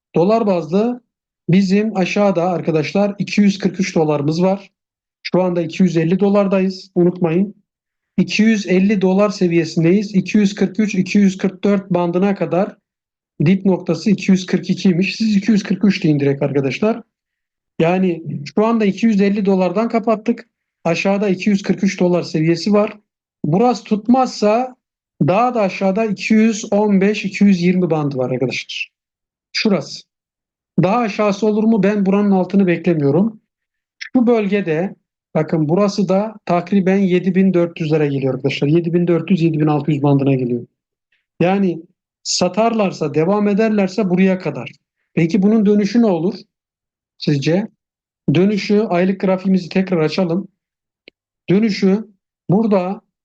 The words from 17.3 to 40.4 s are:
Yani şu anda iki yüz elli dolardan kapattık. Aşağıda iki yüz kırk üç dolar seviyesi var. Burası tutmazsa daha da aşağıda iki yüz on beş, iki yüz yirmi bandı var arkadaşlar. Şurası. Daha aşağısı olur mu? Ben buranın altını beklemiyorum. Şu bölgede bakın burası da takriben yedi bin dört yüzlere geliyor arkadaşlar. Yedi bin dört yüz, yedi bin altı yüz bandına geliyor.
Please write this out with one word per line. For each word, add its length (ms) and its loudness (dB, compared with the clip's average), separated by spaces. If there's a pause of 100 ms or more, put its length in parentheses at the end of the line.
Yani 420 0 (320)
şu 120 2
anda 180 0
iki 220 0
yüz 140 2
elli 260 0
dolardan 420 0
kapattık. 600 -2 (360)
Aşağıda 440 -2
iki 220 -2
yüz 120 0
kırk 220 -4
üç 160 -2
dolar 220 0
seviyesi 500 -2
var. 260 0 (460)
Burası 400 0
tutmazsa 920 0 (520)
daha 260 2
da 60 0
aşağıda 440 0
iki 300 -2
yüz 380 0
on 280 2
beş, 240 0
iki 200 0
yüz 180 4
yirmi 280 2
bandı 280 -2
var 120 -2
arkadaşlar. 600 -6 (640)
Şurası. 500 -4 (800)
Daha 140 2
aşağısı 500 -2
olur 180 0
mu? 180 2
Ben 240 0
buranın 240 2
altını 360 2
beklemiyorum. 720 0 (580)
Şu 280 0
bölgede 680 0 (400)
bakın 340 0
burası 400 0
da 260 0 (120)
takriben 520 0
yedi 360 0
bin 200 2
dört 260 -2
yüzlere 280 0
geliyor 260 -2
arkadaşlar. 340 -4
Yedi 240 0
bin 140 0
dört 240 0
yüz, 120 2
yedi 180 0
bin 60 2
altı 240 0
yüz 120 -2
bandına 320 2
geliyor. 320 -4 (720)